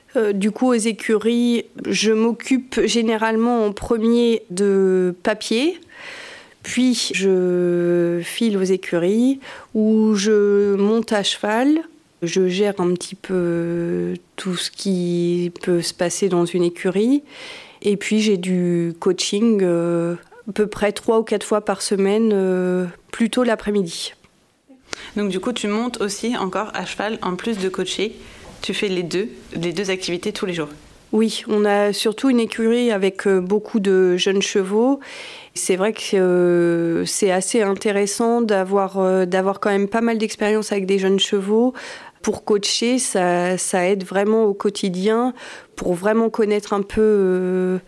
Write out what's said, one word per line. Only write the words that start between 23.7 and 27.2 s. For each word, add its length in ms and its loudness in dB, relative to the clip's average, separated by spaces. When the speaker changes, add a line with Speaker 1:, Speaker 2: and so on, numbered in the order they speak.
Speaker 2:
Donc 140 -2
du 100 -4
coup, 140 -4
tu 160 -6
montes 320 -4
aussi 340 -4
encore 380 -4
à 120 -8
cheval 360 -6